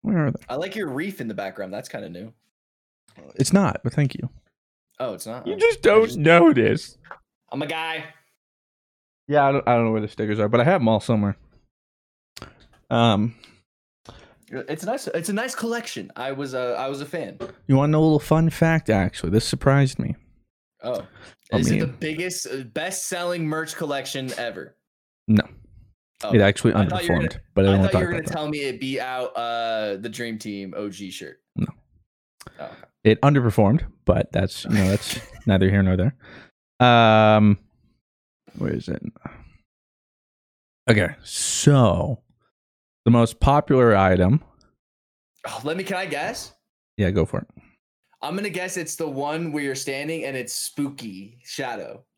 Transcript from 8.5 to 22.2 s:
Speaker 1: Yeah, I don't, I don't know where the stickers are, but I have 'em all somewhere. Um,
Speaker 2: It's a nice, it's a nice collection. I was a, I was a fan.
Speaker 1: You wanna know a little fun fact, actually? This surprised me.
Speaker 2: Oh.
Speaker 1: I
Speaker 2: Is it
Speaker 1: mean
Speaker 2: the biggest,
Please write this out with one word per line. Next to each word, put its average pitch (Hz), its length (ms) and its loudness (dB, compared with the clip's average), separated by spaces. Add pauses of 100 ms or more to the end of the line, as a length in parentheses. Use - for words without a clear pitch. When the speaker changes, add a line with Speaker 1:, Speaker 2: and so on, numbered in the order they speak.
Speaker 1:
Yeah, 143 220 4
I 139 40 2
don't, - 160 0
I 120 60 4
don't 117 120 2
know 113 60 0
where 110 80 0
the 107 80 -6
stickers 107 300 -4
are, 104 100 0
but 120 120 4
I 120 40 4
have 175 160 4
'em 113 80 2
all 110 120 2
somewhere. 104 360 0 (1500)
Um, 117 440 2 (1120)
Speaker 2:
It's 151 360 -10
a - 20 -6
nice, 247 220 -6
it's 170 220 -6
a - 20 -2
nice 247 220 -4
collection. 233 600 -8
I 131 180 -8
was 135 220 -8
a, 127 240 -4
I 135 100 -6
was 139 120 -8
a 143 60 -10
fan. 156 320 -10 (280)
Speaker 1:
You 135 100 4
wanna 143 160 2
know 151 80 2
a 160 40 4
little 156 160 4
fun 160 300 2
fact, 160 400 0
actually? 92 400 0
This 107 140 2
surprised 135 540 2
me. - 160 -4 (680)
Speaker 2:
Oh. 117 240 -6 (460)
Speaker 1:
I - 60 0
Speaker 2:
Is 80 100 2
it - 40 2
Speaker 1:
mean - 80 2
Speaker 2:
the - 60 0
biggest, 156 600 -6